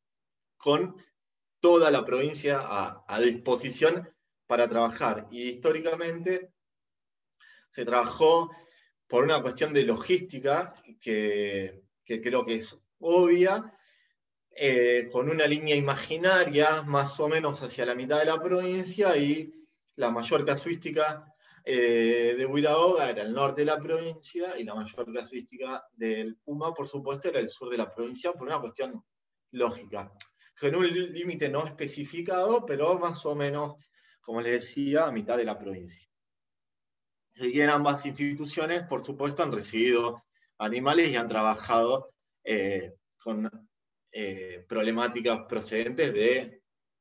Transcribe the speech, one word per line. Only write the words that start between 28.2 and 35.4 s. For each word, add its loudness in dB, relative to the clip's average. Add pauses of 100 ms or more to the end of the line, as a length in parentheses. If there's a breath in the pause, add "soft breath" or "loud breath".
por -12
una -4
cuestión -8 (500)
lógica, -4 (460 loud breath)
con 0
un 2
límite -4
no -4
especificado, -2
pero 0
más -4
o -2
menos, -4 (460 soft breath)
como -8
les 0
decía, 0
a -4
mitad -2
de 0